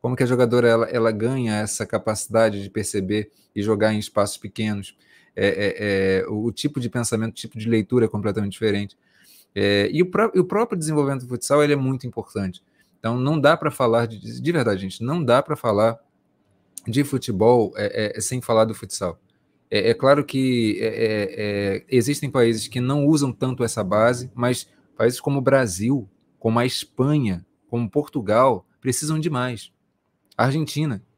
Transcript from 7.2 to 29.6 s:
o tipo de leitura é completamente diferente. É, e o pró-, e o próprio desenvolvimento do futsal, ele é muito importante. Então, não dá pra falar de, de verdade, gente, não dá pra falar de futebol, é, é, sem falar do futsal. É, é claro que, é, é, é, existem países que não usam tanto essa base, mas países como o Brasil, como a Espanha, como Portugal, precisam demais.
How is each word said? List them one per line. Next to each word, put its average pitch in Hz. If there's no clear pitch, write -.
o -
tipo -
de 107
leitura 113
é -
completamente 104
diferente. 101
É, 101
e 151
o 180
pró-, 196
e 185
o 170
próprio 196
desenvolvimento 147
do 123
futsal, 143
ele 147
é -
muito 131
importante. 98
Então, 117
não 147
dá 147
pra 156
falar 117
de, 113
de 143
verdade, 110
gente, 95
não 151
dá 131
pra 151
falar 113
de 127
futebol, 117
é, 104
é, 107
sem 127
falar 113
do 113
futsal. 95
É, 104
é 113
claro 139
que, 123
é, 110
é, 104
é, -
existem 131
países 117
que 127
não 139
usam 143
tanto 127
essa 110
base, 120
mas 123
países 120
como 139
o 131
Brasil, 123
como 113
a 120
Espanha, 127
como 117
Portugal, 120
precisam 151
demais. 127